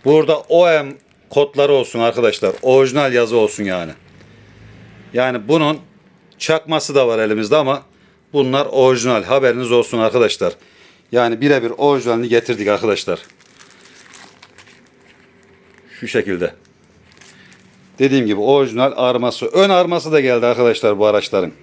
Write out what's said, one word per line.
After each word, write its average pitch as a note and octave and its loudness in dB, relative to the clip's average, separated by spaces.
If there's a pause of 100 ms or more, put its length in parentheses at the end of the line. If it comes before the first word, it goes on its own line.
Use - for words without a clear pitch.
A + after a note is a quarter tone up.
Burada D3+ 4
O E3+ 2
M D3 0 (360)
kodları C#3+ 2
olsun A#2+ 0
arkadaşlar. A#2 0 (100)
Orijinal C3 2
yazı A#2+ 0
olsun G#2 0
yani. F2+ -6 (1200)
Yani B2 -4
bunun D3+ 0 (580)
çakması D#3 -4
da C3 4
var A2+ 0
elimizde G#2+ 0
ama C#3 0 (500)
bunlar C3+ 0
orijinal. B2+ 2
Haberiniz B2 0
olsun A#2+ 0
arkadaşlar. A2 0 (580)
Yani A#2 0
birebir C3+ 0
orijinalini A#2+ 0
getirdik A2+ -2
arkadaşlar. G2 -2 (2750)
Şu A#2+ -12
şekilde. F#2+ -4 (1500)
Dediğim C3 2
gibi G#2 -2
orijinal C3 0
arması. B2 -2
Ön F#3 2
arması F3 0
da D3+ 2
geldi B2 0
arkadaşlar A2+ 0
bu G#2+ 2
araçların. G2+ 0 (120)